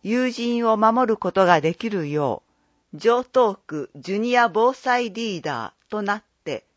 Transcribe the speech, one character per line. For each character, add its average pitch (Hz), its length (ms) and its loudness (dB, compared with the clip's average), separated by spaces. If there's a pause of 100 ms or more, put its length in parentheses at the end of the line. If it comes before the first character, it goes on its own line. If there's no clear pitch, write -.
友 247 260 0
人 233 380 -2
を 220 80 4
守 226 320 2
る 220 80 0
こ - 160 -4
と 190 120 4
が 175 160 6
で 160 140 -2
き 226 160 -8
る 170 180 -6
よ 143 340 -2 (520)
う、 151 60 -16
城 240 240 2
東 226 320 2 (100)
区 151 300 -8
ジ 160 180 -8
ュ 208 40 -2
ニ 240 200 0
ア 233 100 4
防 220 240 2
災 247 380 -2
リ 208 300 -6
ー - 20 -18
ダ 117 320 -8 (140)
ー - 20 -16
と 214 120 -6
な 202 160 -2
っ - 40 -16 (220)
て 139 200 -8 (120)